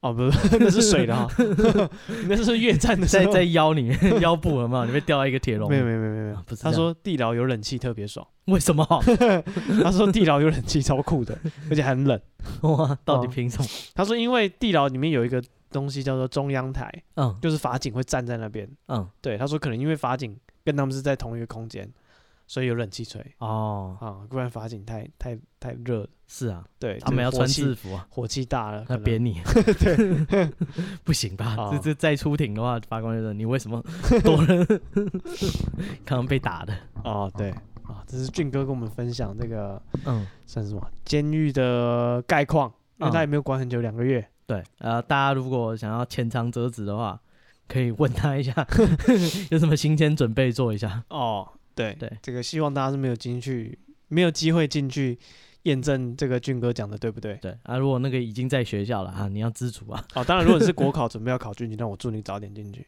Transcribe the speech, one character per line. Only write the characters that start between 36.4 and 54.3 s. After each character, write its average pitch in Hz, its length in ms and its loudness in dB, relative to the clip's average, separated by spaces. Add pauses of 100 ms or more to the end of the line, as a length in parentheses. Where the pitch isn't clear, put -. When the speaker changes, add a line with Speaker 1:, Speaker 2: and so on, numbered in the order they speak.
Speaker 2:
打 87 240 -6
的。 98 100 -6 (300)
Speaker 1:
哦， 101 320 -2
对。 101 180 -4 (280)
啊， - 240 -14
这 127 100 -10
是 131 120 -4
俊 147 200 -2
哥 135 120 -2
跟 135 80 -2
我 139 60 -2
们 117 140 -6
分 120 240 -6
享 113 240 -6
这 117 100 -6
个， 101 360 -8 (240)
Speaker 2:
嗯。 113 180 -2 (220)
Speaker 1:
算 - 180 -6
是 101 60 -6
什 104 40 -6
么？ 101 60 -6 (240)
监 147 280 0
狱 156 200 2
的 120 680 0
概 143 220 2
况， 139 280 0 (260)
因 - 60 -6
为 135 80 2
他 165 80 2
也 156 60 2
没 147 80 0
有 147 80 2
关 135 160 -2
很 131 100 -2
久， 120 120 -2
Speaker 2:
嗯。 - 20 -2
Speaker 1:
两 110 120 -4
个 120 100 -2
月。 127 200 2 (220)
Speaker 2:
对， 101 160 -4 (160)
呃， 117 240 -2
大 143 140 -2
家 139 180 2
如 131 160 -4
果 117 260 -2
想 107 160 -6
要 117 120 -2
浅 120 260 -4
尝 117 200 -2
辄 120 200 -2
止 113 160 -8
的 101 100 -4
话， 107 240 -6 (460)
可 131 140 -2
以 120 100 0
问 120 200 2
他 139 260 0
一 143 60 -2
下， 120 120 -2 (480)
<laughs> 185 480 2
有 160 80 4
什 160 80 6
么 156 100 4
新 151 220 2
鲜 151 160 4
准 123 180 2
备 127 200 2
做 117 200 0
一 104 60 -2
下。 107 300 -4
Speaker 1:
哦， 113 380 -4 (280)
对， 110 240 -4
Speaker 2:
对。 117 120 -10 (120)
Speaker 1:
这 131 100 -10
个 123 100 -6
希 156 180 -4
望 147 120 0
大 139 120 0
家 135 60 0
是 139 60 -2
没 135 120 -2
有 120 80 -2
进 120 240 -6
去， 120 380 -6 (300)
没 160 140 2
有 170 80 4